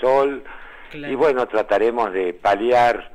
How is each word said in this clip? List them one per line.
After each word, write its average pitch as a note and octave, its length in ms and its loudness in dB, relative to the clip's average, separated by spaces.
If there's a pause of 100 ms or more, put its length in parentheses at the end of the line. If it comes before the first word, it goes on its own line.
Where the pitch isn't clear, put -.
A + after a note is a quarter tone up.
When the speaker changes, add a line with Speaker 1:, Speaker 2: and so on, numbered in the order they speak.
Speaker 1:
sol. C#3 420 0 (480)
Speaker 2:
Claro. C#3+ 200 -12
Speaker 1:
Y C3+ 40 -4
bueno, B2+ 320 2
trataremos G#2+ 680 0
de F2+ 200 -4
paliar, A#2 800 0